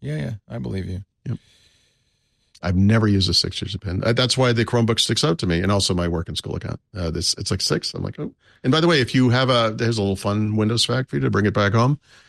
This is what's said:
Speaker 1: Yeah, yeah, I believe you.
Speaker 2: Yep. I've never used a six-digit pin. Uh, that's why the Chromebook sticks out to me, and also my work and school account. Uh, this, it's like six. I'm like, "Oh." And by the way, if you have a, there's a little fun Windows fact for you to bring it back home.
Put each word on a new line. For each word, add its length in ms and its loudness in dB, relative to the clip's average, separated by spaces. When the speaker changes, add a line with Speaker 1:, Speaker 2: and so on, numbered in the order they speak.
Speaker 1:
Yeah, 160 -8
yeah, 160 -6
I 120 -12
believe 280 -8
you. 160 -8
Speaker 2:
Yep. 120 -6
I've 140 -2
never 320 4
used 220 2
a 40 0
six-digit 460 -2
pin. 240 -4
Uh, 80 2
that's 240 0
why 160 4
the 140 0
Chromebook 340 2
sticks 240 0
out 140 0
to 80 -4
me, 140 0
and 120 0
also 220 0
my 120 0
work 220 -4
and 80 -10
school 200 -6
account. 220 -8
Uh, 160 -4
this, 280 -2
it's 120 -6
like 120 -2
six. 320 -2
I'm 80 -6
like, 180 -8
"Oh." 140 -10
And 80 0
by 100 4
the 80 4
way, 120 4
if 140 0
you 160 6
have 180 2
a, 260 2
there's 220 -2
a 60 0
little 140 0
fun 400 -2
Windows 280 2
fact 240 -2
for 80 -6
you 60 -2
to 80 0
bring 160 2
it 80 2
back 180 2
home. 260 4